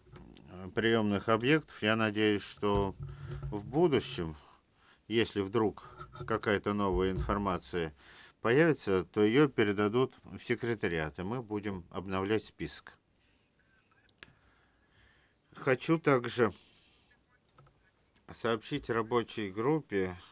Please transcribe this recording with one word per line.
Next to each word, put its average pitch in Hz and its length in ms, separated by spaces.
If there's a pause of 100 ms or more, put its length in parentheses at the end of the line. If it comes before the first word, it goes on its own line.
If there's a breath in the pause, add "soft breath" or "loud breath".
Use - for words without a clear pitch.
(500)
э, 92 240
приемных 107 540
объектов. 123 540
Я 110 140
надеюсь, 107 460
что 101 520 (560 loud breath)
в 104 140
будущем, 107 720 (720 loud breath)
если 104 320
вдруг 98 440 (420)
какая-то 104 480
новая 95 380
информация 90 840 (460 loud breath)
появится, 117 640
то - 180
ее 127 260
передадут 104 680 (100)
в 98 140
секретариат, 101 800
и 90 40
мы 117 200
будем 101 480
обновлять 98 540
список. - 500 (2500 soft breath)
Хочу 143 440
также 123 540 (1800 soft breath)
сообщить 117 540
рабочей 113 640
группе 101 680 (160 loud breath)